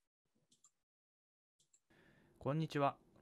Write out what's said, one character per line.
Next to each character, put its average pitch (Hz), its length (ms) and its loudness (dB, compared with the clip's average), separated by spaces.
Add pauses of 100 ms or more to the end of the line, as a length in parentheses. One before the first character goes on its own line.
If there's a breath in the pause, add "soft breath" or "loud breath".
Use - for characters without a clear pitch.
(2500)
「こ 135 140 -4
ん 156 60 0
に 160 100 0
ち 147 100 -2
は、 139 180 2 (260)